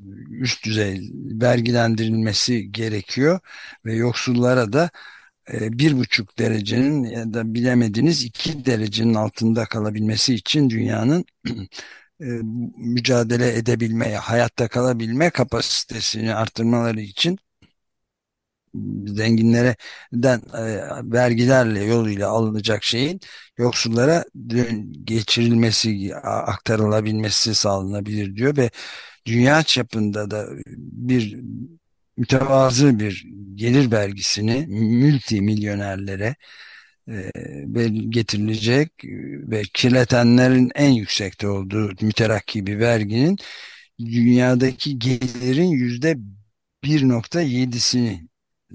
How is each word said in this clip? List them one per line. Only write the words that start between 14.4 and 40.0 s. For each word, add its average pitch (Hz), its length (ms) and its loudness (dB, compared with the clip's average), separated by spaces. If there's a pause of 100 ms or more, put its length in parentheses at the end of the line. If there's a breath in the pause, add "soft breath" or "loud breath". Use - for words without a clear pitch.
kalabilme 123 640 0
kapasitesini 113 1080 -2
arttırmaları 113 640 0
için 160 380 -2 (1700)
zenginlerden, 117 1400 2 (160)
e, 113 60 -6 (400)
vergilerle 120 800 2
yoluyla 104 460 0
alınacak 107 540 0
şeyin 151 360 -2 (380 loud breath)
yoksullara 123 680 2 (240)
dön-, 113 440 -2 (100)
geçirilmesi, 113 1120 0
a-, 107 360 -4
aktarılabilmesi 107 1040 0
sağlanabilir 101 800 -4
diyor 139 220 0
ve 123 120 4 (560 loud breath)
dünya 127 380 4
çapında 107 680 -2
da 107 160 -6 (300)
bir 113 640 -2 (800)
mütevazı 131 800 4
bir 101 280 -6 (280)
gelir 120 360 4
vergisini 107 800 -2
multimilyonerlere, 104 1700 0 (760 loud breath)
e, 98 220 -10 (360)
ve 117 200 0
getirilecek 110 1040 -2 (560)
ve 110 160 -4 (100)
kirletenlerin 123 1040 4